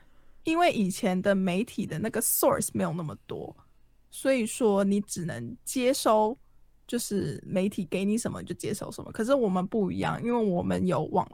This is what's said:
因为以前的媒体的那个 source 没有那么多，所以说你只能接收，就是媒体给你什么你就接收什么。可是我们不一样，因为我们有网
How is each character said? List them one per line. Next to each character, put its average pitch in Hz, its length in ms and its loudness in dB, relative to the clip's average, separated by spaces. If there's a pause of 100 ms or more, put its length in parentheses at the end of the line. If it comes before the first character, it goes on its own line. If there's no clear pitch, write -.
(440)
因 320 160 0
为 349 140 6
以 196 180 2
前 185 320 0
的 202 100 2
媒 190 300 2
体 - 240 -6
的 156 140 -6
那 226 100 -4
个 214 100 -2
source - 540 2
没 196 80 0
有 170 100 -2
那 170 120 -4
么 104 200 -8
多， 76 320 -10 (540)
所 - 220 0
以 240 120 2
说 202 380 2
你 196 200 2
只 - 220 -8
能 120 400 -8
接 254 300 2
收， 214 420 2 (520)
就 240 100 -2
是 - 480 -4
媒 190 220 0
体 196 180 -6
给 190 180 -2
你 208 140 2
什 208 120 -4
么 - 100 -8
你 - 80 -12
就 185 80 -6
接 - 180 -4
收 - 160 -8
什 - 140 -12
么。 - 80 -12
可 220 120 -4
是 254 80 2
我 247 160 4
们 185 160 2
不 196 280 0
一 190 60 -4
样， 165 220 0
因 220 60 -4
为 240 60 0
我 208 280 2
们 185 240 0
有 156 200 2
网 - 300 0